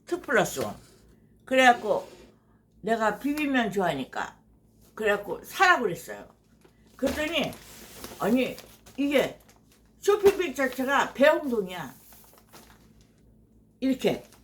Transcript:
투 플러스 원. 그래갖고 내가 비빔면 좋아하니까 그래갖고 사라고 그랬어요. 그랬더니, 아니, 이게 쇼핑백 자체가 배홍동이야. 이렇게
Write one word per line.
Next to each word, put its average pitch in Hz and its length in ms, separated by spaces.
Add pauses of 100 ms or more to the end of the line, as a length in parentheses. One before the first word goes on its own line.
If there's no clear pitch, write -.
투 - 160
플러스 202 380
원. 104 160 (720)
그래갖고 240 640 (720)
내가 220 380
비빔면 277 520
좋아하니까 147 680 (580)
그래갖고 202 480
사라고 349 400
그랬어요. 165 440 (680)
그랬더니, 294 560 (680)
아니, 233 360 (420)
이게 285 420 (600)
쇼핑백 392 560
자체가 262 580
배홍동이야. 226 800 (1800)
이렇게 254 440 (200)